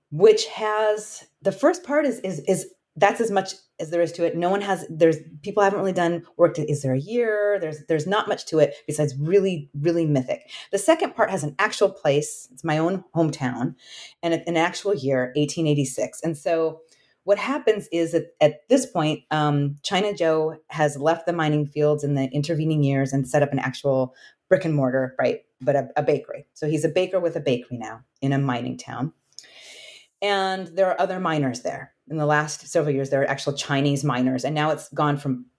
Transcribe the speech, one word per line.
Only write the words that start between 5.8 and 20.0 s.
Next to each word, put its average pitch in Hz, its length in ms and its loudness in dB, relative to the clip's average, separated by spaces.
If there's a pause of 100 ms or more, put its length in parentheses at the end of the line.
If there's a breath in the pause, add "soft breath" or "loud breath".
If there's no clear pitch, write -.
done 170 320 0 (120)
work - 180 4
to, 151 140 -2
is 147 140 -2
there 131 120 0
a 131 40 0
year? 208 600 0
There's, 151 260 -8
there's 156 220 0
not 208 180 0
much - 200 -4
to 160 120 0
it 143 160 4 (140)
besides 147 280 -2
really, 175 560 0
really 165 340 0
mythic. 139 440 -2 (220 loud breath)
The 196 60 0
second 320 360 2
part - 160 2
has 170 140 -4
an 147 160 -6
actual 208 300 2
place. - 600 0
It's - 140 -14
my 156 120 0
own 185 280 0 (100)
hometown 139 600 -2 (440 loud breath)
and 170 140 -2
an 165 220 -4
actual 180 380 0
year, 127 420 -2
eighteen 151 320 0
eighty-six. 147 560 -2
And 160 120 -2
so 165 440 -2 (420 soft breath)
what 202 160 2
happens 226 540 -2
is 165 180 0
that 160 300 -2
at 147 280 2
this 254 180 4
point, 151 340 -2 (100)
um, 147 540 0
China 202 280 0